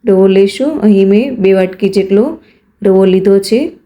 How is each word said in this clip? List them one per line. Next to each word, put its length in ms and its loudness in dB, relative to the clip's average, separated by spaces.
રવો 140 2
લઈશું. 340 0
અહીં 280 2
મેં 300 0
બે 160 2
વાટકી 380 -4
જેટલો 280 0
રવો 160 2
લીધો 220 2
છે. 100 0